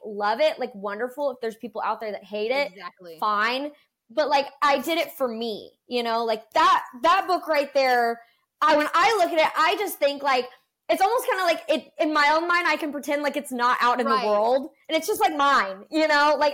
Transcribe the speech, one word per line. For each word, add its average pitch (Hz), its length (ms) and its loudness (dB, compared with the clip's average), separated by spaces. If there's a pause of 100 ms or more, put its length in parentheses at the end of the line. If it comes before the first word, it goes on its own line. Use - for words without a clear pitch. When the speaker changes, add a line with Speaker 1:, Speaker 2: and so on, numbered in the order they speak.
Speaker 1:
love 208 340 -4
it, 302 200 2
like, 247 160 -6
wonderful. 240 560 -6
If 247 100 -12
there's 220 140 -6
people 214 280 -12
out 214 160 -4
there 220 120 -8
that 196 120 -10
hate 214 280 -4
it, 269 200 -2
Speaker 2:
Exactly. 180 480 -18
Speaker 1:
fine. 226 520 -2 (380)
But, 269 200 0
like, 277 180 2 (140)
I 285 180 2
did 302 200 -2
it - 140 -4
for 262 140 -4
me, 220 600 -8
you 240 160 -4
know, 233 200 -2
like, 220 280 -6
that, 330 340 2 (160)
that 349 260 4
book 349 200 0
right 285 260 0
there, 240 480 2 (400)
I, 302 160 4
when 294 160 2
I 403 240 2
look 339 140 2
at 330 80 0
it, 302 180 2
I 330 200 2
just 392 200 -4
think, 285 240 -2
like, 254 260 0 (420)
it's 320 120 2
almost 440 240 2
kinda 381 200 0
like 330 240 0
it, - 300 -2
in 320 120 0
my 294 240 4
own 330 140 0
mind, 349 180 2
I 311 80 0
can 311 160 -6
pretend 285 300 -4
like 285 160 -2
it's - 140 -8
not 240 280 0
out 247 220 2
in 247 60 0
Speaker 2:
Right. 254 160 0
Speaker 1:
the 214 40 0
world. 226 440 0 (180)
And 320 80 0
it's 320 100 -4
just, 427 140 0
like, 370 120 2
mine, 233 560 0
you 311 160 2
know, 294 320 4
like, 294 160 2